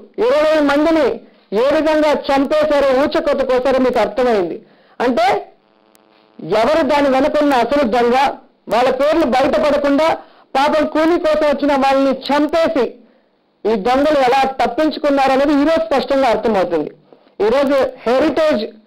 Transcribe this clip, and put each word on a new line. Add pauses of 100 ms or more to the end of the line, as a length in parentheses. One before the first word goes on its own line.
(180)
ఇరవై
మందిని (460)
ఏ
విధంగా
చంపేశారో,
ఊచకొత్త
కోసారో
మీకు
అర్థమైంది. (400)
అంటే (920)
ఎవరు
దాని
వెనుకున్న
అసలు
దొంగ, (400)
వాళ్ళ
పేర్లు
బయటపడకుండా (440)
పాపం
కూలీ
కోసం
వచ్చిన
వాళ్ళని
చంపేసి (760)
ఈ (140)
దొంగలు
ఎలా (200)
తప్పించుకున్నారనేది
ఈ
రోజు
స్పష్టంగా
అర్థమవుతుంది. (540)
ఈ
రోజు (280)
heritage (240)